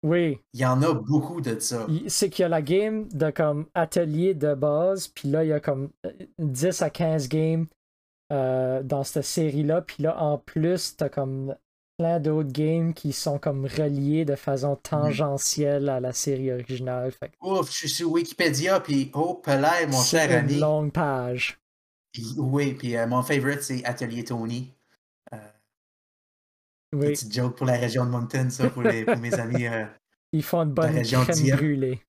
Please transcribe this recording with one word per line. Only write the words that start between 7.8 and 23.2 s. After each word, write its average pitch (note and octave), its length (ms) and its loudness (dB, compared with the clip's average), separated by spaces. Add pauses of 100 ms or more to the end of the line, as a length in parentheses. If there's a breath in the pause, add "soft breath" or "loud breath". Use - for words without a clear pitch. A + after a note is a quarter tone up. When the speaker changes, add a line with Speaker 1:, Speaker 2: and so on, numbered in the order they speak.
Speaker 1:
euh, C3 520 0
dans C#3 200 -2
cette C#3+ 200 -2
série-là, D#3 580 0
puis - 220 -8
là, D#3+ 160 0
en D3 180 0
plus, E3 580 -2
t'as D3 120 -2
comme C3+ 460 -4 (440)
plein E3 220 2
d'autres D3+ 320 0
games D#3+ 420 2
qui D3 180 -4
sont C#3+ 280 -2
comme C#3 260 -2
reliés D3 580 0
de C#3+ 120 0
façon C#3 340 -2
Speaker 2:
Mhm. C#3 120 -2
Speaker 1:
tangentielle C#3+ 1040 0
à C3 100 0
la B2+ 140 -4
série C3 400 -2
originale, B2+ 580 -4
fait - 200 -12
que - 100 -20
Speaker 2:
Ouf, F#3 320 0
je - 40 -4
suis D#3 120 -4
sur E3+ 240 0
Wikipédia, E3+ 680 2
puis C3+ 340 0
oh, E3 200 0
pelaye, D#3 540 2
mon C3+ 100 2
Speaker 1:
c'est B2+ 180 2 (120)
Speaker 2:
cher - 20 2
Speaker 1:
une C#3+ 180 4
Speaker 2:
ami. C#3+ 120 2
Speaker 1:
longue D3+ 320 2
page. B2+ 680 -2 (540)
Speaker 2:
Puis, A#2 120 -10 (140)
oui, C#3 360 0
puis, A#2+ 220 -4
euh, A#2 120 0
mon B2+ 140 2